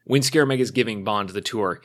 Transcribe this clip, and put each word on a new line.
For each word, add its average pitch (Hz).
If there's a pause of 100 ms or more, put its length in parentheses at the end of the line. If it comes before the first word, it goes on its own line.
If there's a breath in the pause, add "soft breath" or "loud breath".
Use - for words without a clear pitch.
When 135
Scaramanga's 131
giving 110
Bond 104
the 95
tour, 98